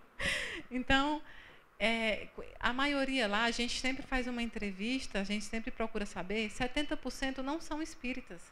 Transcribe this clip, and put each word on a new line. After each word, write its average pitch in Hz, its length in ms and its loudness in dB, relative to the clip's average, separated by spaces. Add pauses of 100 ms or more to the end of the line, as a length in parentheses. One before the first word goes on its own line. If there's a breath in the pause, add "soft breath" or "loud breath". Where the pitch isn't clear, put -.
(680 loud breath)
Então, 269 520 4 (580 loud breath)
é, 220 480 2 (320)
a 233 140 4
maioria 269 540 2
lá, 208 180 4
a 233 60 4
gente 240 280 0
sempre 269 260 0
faz 254 220 0
uma 240 140 -2
entrevista, 220 760 -2
a 196 40 0
gente 208 220 -2
sempre 226 260 -4
procura 220 340 -2
saber, 202 440 -2
setenta 294 480 0
por 254 140 -4
cento 269 300 -2
não 285 200 -2
são 302 200 -4
espíritas, 247 600 -6 (100)